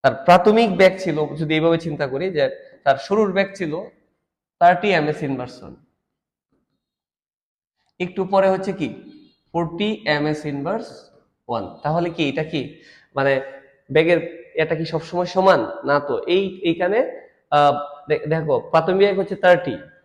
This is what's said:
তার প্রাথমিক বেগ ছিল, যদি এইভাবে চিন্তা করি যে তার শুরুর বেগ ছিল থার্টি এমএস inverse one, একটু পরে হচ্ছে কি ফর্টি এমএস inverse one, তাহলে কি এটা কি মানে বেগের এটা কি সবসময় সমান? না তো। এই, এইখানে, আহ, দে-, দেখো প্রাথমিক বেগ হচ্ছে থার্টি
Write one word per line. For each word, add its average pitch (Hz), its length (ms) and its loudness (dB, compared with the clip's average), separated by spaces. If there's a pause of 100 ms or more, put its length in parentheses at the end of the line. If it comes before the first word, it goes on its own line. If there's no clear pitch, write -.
তার 123 120 2
প্রাথমিক 208 600 4
বেগ 190 220 6
ছিল, 151 280 -2
যদি 151 280 -4
এইভাবে 165 240 2
চিন্তা 151 280 -4
করি 143 240 -4
যে 143 200 0 (340)
তার 135 120 4
শুরুর 202 360 0
বেগ 190 220 -2
ছিল 160 220 -6 (840)
থার্টি 180 300 4
এমএস 151 320 0
inverse 127 400 -8
one, - 140 -20 (2250)
একটু 180 260 -6
পরে 190 240 2
হচ্ছে 190 240 -2
কি 147 160 -4 (640)
ফর্টি 170 540 -4
এমএস 151 400 -2
inverse 147 440 -6 (580)
one, 113 180 -6 (160)
তাহলে 170 280 -2
কি 165 180 -2
এটা 147 160 -4
কি 147 360 -8 (340)
মানে 135 260 0 (500)
বেগের 160 300 2 (340)
এটা 160 200 -2
কি 160 100 -4
সবসময় 170 420 -4
সমান? 180 400 4 (180)
না 143 160 2
তো। 123 260 -4
এই, 190 360 0
এইখানে, 180 360 0 (520)
আহ, 147 240 4 (340)
দে-, 147 200 -2
দেখো 156 320 0
প্রাথমিক 185 480 2
বেগ 190 100 0
হচ্ছে 196 180 -6
থার্টি 170 400 2 (280)